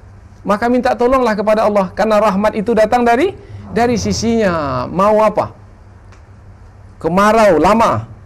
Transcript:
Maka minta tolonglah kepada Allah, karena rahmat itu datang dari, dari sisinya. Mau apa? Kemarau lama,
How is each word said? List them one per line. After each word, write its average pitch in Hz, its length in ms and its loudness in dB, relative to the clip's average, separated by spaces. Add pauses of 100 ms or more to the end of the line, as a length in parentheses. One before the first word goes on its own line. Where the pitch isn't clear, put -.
(440)
Maka 208 240 -2
minta 247 280 0
tolonglah 240 400 0
kepada 214 280 0
Allah, 202 320 0
karena 214 240 0
rahmat 214 360 0
itu 220 200 -2
datang 220 320 2
dari, 254 240 2 (400)
dari 233 240 0
sisinya. 185 960 -2
Mau 208 320 2
apa? 202 320 -2 (1400)
Kemarau 202 560 2
lama, 170 480 0 (220)